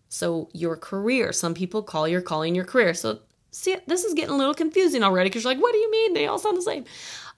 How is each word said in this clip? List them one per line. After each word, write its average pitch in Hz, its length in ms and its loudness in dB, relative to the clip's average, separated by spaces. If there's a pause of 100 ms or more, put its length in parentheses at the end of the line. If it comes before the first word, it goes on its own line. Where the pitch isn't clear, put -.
So 170 440 -4
your 165 220 -4
career, 202 560 -2
some 170 220 -2
people 185 300 -4
call 160 240 -2
your 175 140 0
calling 170 340 -2
your 185 100 -2
career. 196 280 4
So 175 260 -4 (320)
see, - 240 -2 (120)
this 359 160 0
is 392 100 -2
getting 311 200 -2
a 285 40 2
little 277 160 2
confusing 311 500 2
already 190 260 4
'cause 220 140 -6
you're 254 100 2
like, 262 80 -2
"What 466 120 4
do 427 60 4
you 440 120 2
mean? 440 220 4
They - 140 2
all - 120 -2
sound 415 180 0
the 359 40 -2
same." 349 240 -4 (520)